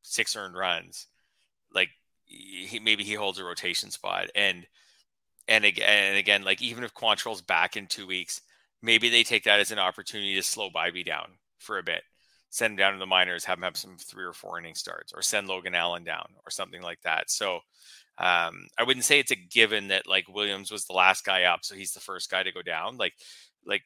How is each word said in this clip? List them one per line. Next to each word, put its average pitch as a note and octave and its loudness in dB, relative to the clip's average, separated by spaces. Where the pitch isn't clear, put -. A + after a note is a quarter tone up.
six - -2
earned F#2+ -10
runs, F2 -4
like, F#2 2
he, F#2+ -14
maybe G#2+ 2
he G#2 -4
holds G2 -2
a F#2+ -10
rotation F2 -4
spot. F#2 -4
And, F#2 0
and A2 6
ag-, G2+ 4
and G2+ 4
again, G2+ 4
like, F#2+ 0
even A#2+ -8
if A2+ -12
Quantrill's G#2+ -2
back F2+ 0
in G2+ -8
two G2+ -8
weeks, F2+ -6
maybe A2+ 4
they A#2 6
take A2+ 0
that G#2 6
as G2+ 0
an G#2+ -4
opportunity G2 -4
to F#2+ 0
slow G2+ -4
Bibee E2+ -4
down D#2+ -6
for G#2+ -8
a F#2 -6
bit, E2+ -4
send A2+ 0
him G2+ -10
down G2 4
to F#2+ -10
the F#2+ -6
minors, F#2 2
have F#2 -2
him F2+ -8
have F2 -4
some F#2 -12
three F#2+ -14
or F2+ -10
four F2 -12
inning E2 -12
starts, - -12
or - -14
send G2+ 0
Logan F2+ -4
Allen F2 0
down E2 -6
or - -18
something F2 -8
like E2+ -10
that. E2 -2
So, F#2+ -2
um, F2+ 0
I A2+ 2
wouldn't B2 2
say D3 6
it's C3+ 0
a B2+ 2
given G#2 2
that, G2 2
like, F#2+ 0
Williams G2 -4
was G#2 -6
the F#2 -10
last F#2 6
guy F#2 2
up, F2 2
so - -8
he's F#2+ -10
the - -12
first F#2 -10
guy F#2+ 0
to F#2 -4
go F2+ -12
down. F2 -6
Like, G2+ -4
like, G2+ -2